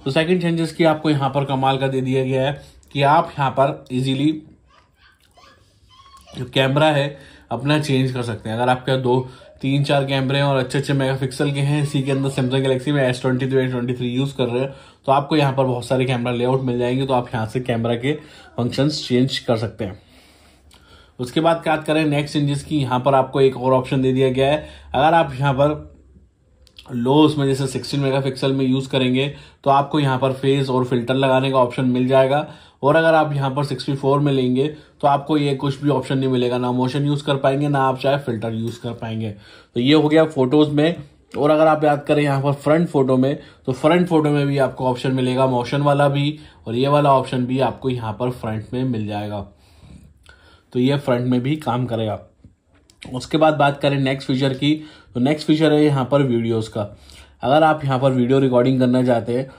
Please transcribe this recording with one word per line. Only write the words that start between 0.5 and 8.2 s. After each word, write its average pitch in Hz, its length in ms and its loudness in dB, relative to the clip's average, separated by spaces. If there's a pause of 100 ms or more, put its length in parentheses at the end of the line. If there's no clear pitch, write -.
की 170 120 0
आपको 156 260 2
यहाँ 139 200 0
पर 139 140 -2
कमाल 135 340 0
का 135 100 -2
दे 135 120 -2
दिया 131 240 0
गया 131 220 0
है 143 160 -6 (300)
कि 139 100 -2
आप 156 360 2
यहाँ 135 120 0
पर - 420 0
ईजीली 135 380 0 (2000)
जो 127 60 -6 (100)
कैमरा 139 320 2
है 147 320 0 (320)
अपना 135 280 0
चेंज 131 340 0
कर 123 100 -4